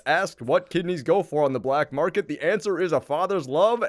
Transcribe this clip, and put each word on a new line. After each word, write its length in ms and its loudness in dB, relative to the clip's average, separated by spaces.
asked 340 0
what 300 0
kidneys 320 -4
go 220 2
for 200 -2
on 80 2
the 80 -2
black 320 0
market. 360 -2
The 120 -8
answer 400 0
is 120 0
a 100 2
father's 480 -2
love 400 2